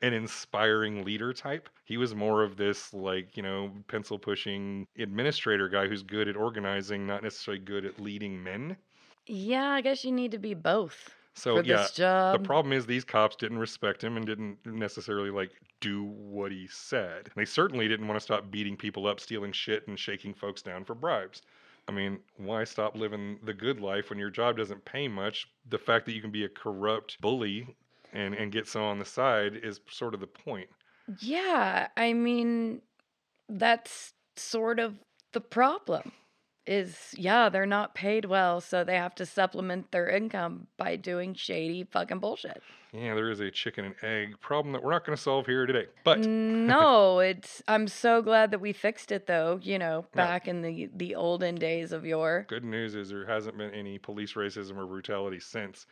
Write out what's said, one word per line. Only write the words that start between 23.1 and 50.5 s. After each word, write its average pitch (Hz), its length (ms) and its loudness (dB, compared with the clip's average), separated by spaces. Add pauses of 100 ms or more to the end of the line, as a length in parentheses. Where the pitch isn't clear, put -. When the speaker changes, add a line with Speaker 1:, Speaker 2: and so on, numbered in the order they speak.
Speaker 1:
the 107 100 -4
good 113 280 -4
life 101 280 -2
when 101 100 -8
your 101 100 -4
job 113 280 2
doesn't 101 280 -4
pay 139 220 -4
much? 101 420 -4 (200)
The 110 80 0
fact 117 280 4
that 117 80 -6
you 110 80 -6
can 107 100 -8
be 104 140 -2
a 98 40 -4
corrupt 107 720 -2
bully 120 540 -2 (380)
and, 101 200 -2
and 104 180 -4
get 110 160 -2
some 110 140 -4
on 101 180 0
the 98 60 -6
side 110 520 2
is 110 220 -8 (100)
sort 117 240 -6
of 101 60 -6
the 95 80 -10
point. 101 420 -12 (500)
Speaker 2:
Yeah, 254 760 0
I 233 180 2
mean, 233 680 0 (680)
that's 226 640 0 (220)
sort 226 440 0
of 226 160 -2 (380)
the 233 80 -2
problem. 254 720 2 (540)
Is, 185 520 -4
yeah, 214 300 6
they're 190 180 2
not 202 300 0
paid 208 300 0
well, 180 340 4
so 180 240 0
they 180 140 2
have 180 180 -2
to 185 100 -6
supplement 185 680 0
their 175 160 2
income 185 680 0
by 170 220 -2
doing 185 360 -4
shady 175 560 -4
fucking 180 300 -2
bullshit. - 420 -6 (300)
Speaker 1:
Yeah, 113 240 -4
there 107 140 2
is 104 100 -2
a 101 100 -2
chicken 104 360 -6
and 98 160 -8
egg 107 400 -4
problem 143 320 0
that 127 100 -4
we're 135 80 2
not 170 140 2
gonna 151 100 -2
solve 135 300 2
here 127 200 2
today, 123 220 2 (160)
but 165 160 8
<laughs> 220 60 4
Speaker 2:
No, 220 920 8
it's, 185 500 0
I'm 214 180 4
so 233 340 4
glad 220 300 6
that 208 80 0
we 202 140 -2
fixed - 400 -2
it, 196 140 -4
though, 170 360 2
you 190 160 0
know, 165 220 0 (120)
Speaker 1:
No. 180 100 4
Speaker 2:
back 175 260 0
in 175 120 -2